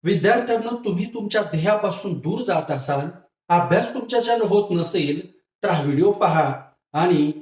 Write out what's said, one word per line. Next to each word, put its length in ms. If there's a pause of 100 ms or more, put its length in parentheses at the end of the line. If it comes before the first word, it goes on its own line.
विद्यार्थ्यांनो, 640 (140)
तुम्ही 200 (100)
तुमच्या 280
ध्येयापासून 760
दूर 240
जात 280
असाल, 380 (420)
अभ्यास 440
तुमच्याच्यानं 500
होत 260
नसेल, 500 (420)
तर 60
हा 140
व्हिडिओ 300
पहा 320 (500)
आणि 480